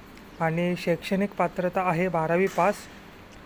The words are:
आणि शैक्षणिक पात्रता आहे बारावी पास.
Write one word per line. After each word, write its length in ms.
आणि 380
शैक्षणिक 540
पात्रता 480
आहे 280
बारावी 380
पास. 280